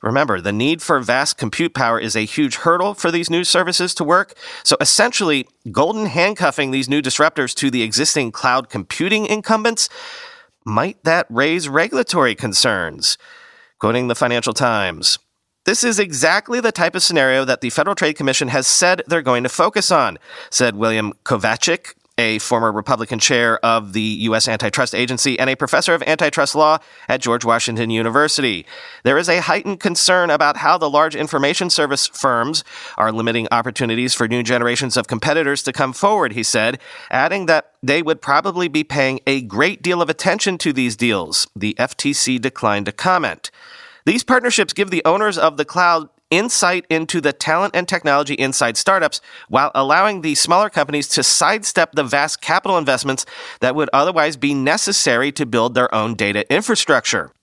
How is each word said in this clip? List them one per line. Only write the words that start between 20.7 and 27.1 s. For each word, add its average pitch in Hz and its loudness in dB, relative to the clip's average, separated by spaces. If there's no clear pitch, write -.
William 110 0
Kovacic, 117 -2
a 110 0
former 113 0
Republican 110 -4
chair 120 2
of 110 0
the 110 -2
U 110 -2
S 110 0
Antitrust 113 -2
Agency 127 -2
and 131 2
a 131 0
professor 165 2
of 143 -2
antitrust 151 0
law 156 4
at 131 0